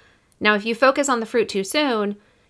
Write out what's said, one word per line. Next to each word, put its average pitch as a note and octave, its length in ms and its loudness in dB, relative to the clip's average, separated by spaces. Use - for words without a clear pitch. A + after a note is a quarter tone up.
Now, G#3+ 140 2
if G3+ 120 -2
you A3+ 100 -2
focus C4+ 340 2
on A#3+ 100 0
the A3 60 -4
fruit A3 240 -2
too G3 140 -4
soon, G#3+ 540 -2